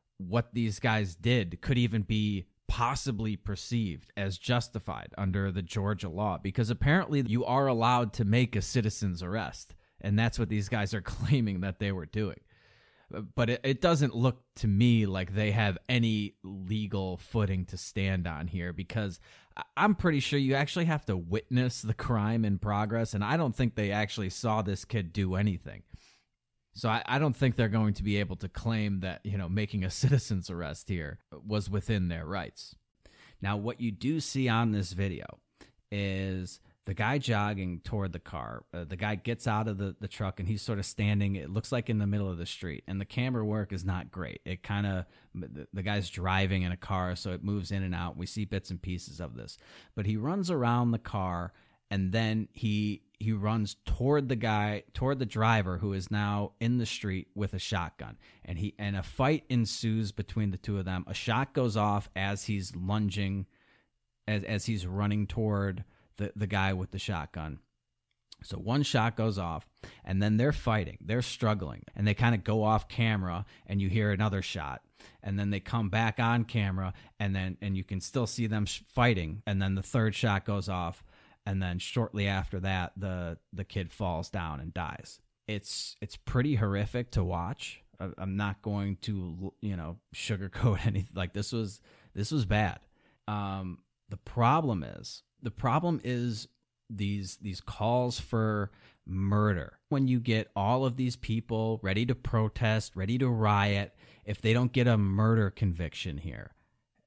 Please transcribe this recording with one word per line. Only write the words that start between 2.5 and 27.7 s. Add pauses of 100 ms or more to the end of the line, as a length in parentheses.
possibly
perceived
as
justified
under
the
Georgia
law,
because
apparently
you
are
allowed
to
make
a
citizen's
arrest, (260)
and
that's
what
these
guys
are
<laughs>
claiming
that
they
were
doing. (680)
But
it,
it
doesn't
look (140)
to
me
like
they
have (100)
any
legal
footing
to
stand
on
here,
because (360)
I, (140)
I'm
pretty
sure
you
actually
have
to
witness
the
crime
in
progress,
and
I
don't
think
they
actually
saw
this
kid
do
anything. (920)
So
I,
I
don't
think
they're
going